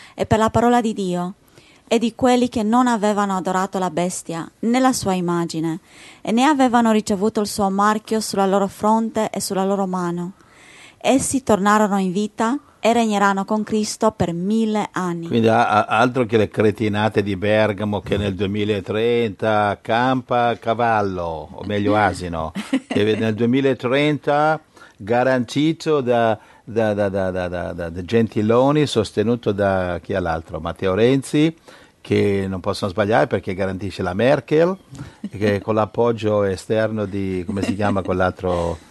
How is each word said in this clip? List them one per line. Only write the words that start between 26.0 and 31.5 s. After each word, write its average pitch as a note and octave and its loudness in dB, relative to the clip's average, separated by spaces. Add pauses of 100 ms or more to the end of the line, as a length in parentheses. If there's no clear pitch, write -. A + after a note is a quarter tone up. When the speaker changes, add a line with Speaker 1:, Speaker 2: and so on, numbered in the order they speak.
Speaker 2:
da, A#2 2 (240)
da, G#2+ 0
da, G2+ 0
da, F#2+ -2
da, F2+ -4
da, F2 -6
da E2+ -8
Gentiloni, A#2 2
sostenuto A2 0
da F#2+ 0
chi G2 -8
è F#2+ 0
l'altro? D#2+ -4
Matteo E2+ -2
Renzi, C#3 2 (440)